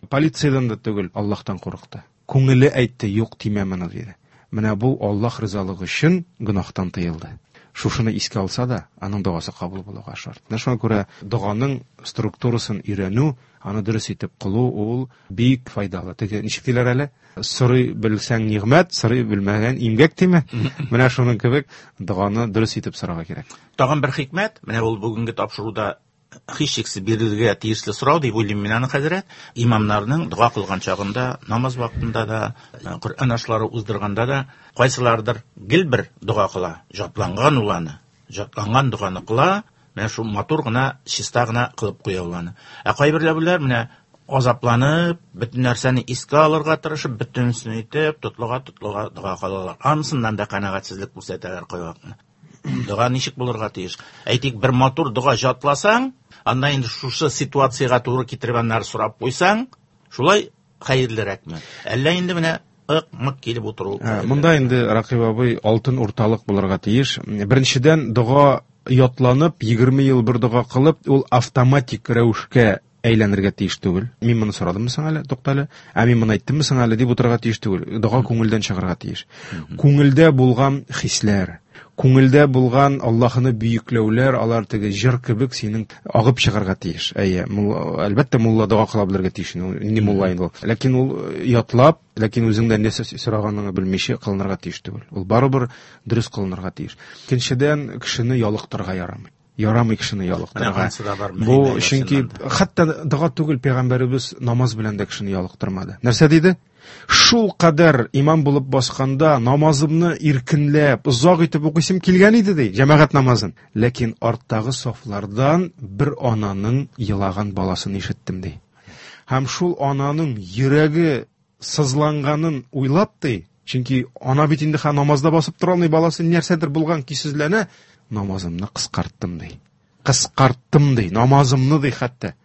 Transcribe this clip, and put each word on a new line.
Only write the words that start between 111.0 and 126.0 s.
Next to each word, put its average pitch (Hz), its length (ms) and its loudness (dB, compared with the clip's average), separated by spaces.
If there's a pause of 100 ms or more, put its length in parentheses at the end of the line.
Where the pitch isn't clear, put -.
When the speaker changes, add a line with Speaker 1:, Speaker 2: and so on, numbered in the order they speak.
Speaker 1:
озак 160 400 4
итеп 151 220 0
укыйсым 170 340 0
килгән 190 380 6
иде", 196 180 2
ди, 123 160 2
җәмәгать 147 400 6
намазын. 123 400 4 (200)
"Ләкин 117 460 0
арттагы 117 520 -2
сафлардан 120 960 -2 (100)
бер 117 400 -4
ананың 110 680 -2 (100)
елаган 98 560 -2
баласын 95 420 -4
ишеттем", 92 460 -8
ди. 80 140 -10 (720)
Һәм 131 160 0
шул 175 320 -2
ананың 139 640 -2
йөрәге 135 840 2 (340)
сызланганын 151 1120 -2
уйлап, 143 500 0
ди, 110 240 -4 (180)
чөнки 127 400 -2 (160)
ана 143 300 2
бит 151 160 0
инде 151 160 -2
һәм 147 220 2
намазда 147 260 4
басып 160 280 0
тора 180 180 2
алмый, 175 120 4
баласы 165 380 2